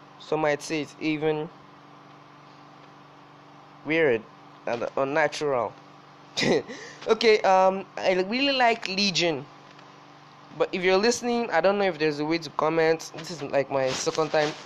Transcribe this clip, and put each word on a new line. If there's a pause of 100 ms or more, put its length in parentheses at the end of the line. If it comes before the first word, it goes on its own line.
(200)
Some
might
say
it's
even (2250)
weird (440)
and (100)
unnatural. (640)
<laughs> (460)
Okay,
um, (120)
I (160)
really
like
Legion. (1120)
But
if
you're
listening,
I
don't
know
if
there's
a
way
to
comment.
This
is,
like,
my
second
time (120)